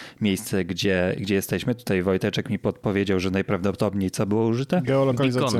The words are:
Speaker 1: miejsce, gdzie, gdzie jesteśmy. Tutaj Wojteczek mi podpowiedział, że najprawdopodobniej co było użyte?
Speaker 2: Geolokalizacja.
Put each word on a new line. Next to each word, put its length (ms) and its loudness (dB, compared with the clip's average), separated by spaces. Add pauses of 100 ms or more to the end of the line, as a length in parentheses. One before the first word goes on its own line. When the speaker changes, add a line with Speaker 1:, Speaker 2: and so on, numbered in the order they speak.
(200)
Speaker 1:
miejsce, 440 0
gdzie, 540 0
gdzie 160 0
jesteśmy. 400 0
Tutaj 280 -2
Wojteczek 480 0
mi 80 -2
podpowiedział, 600 0
że 100 0
najprawdopodobniej 800 0
co 160 -2
było 200 2
użyte? 380 0
Speaker 2:
Geolokalizacja. 560 2 (200)